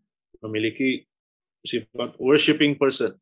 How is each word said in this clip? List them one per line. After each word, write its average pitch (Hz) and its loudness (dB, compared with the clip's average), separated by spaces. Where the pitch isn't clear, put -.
memiliki 110 -4
sifat 120 -8
worshiping 147 2
person. 135 0